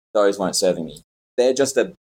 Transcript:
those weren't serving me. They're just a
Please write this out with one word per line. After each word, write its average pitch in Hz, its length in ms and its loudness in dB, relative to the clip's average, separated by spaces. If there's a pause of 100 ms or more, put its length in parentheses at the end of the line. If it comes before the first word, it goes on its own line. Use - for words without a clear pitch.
(140)
those 101 240 2
weren't 92 180 -4
serving 87 280 0
me. 73 180 -14 (340)
They're 131 180 2
just 135 220 -2
a 95 180 0 (120)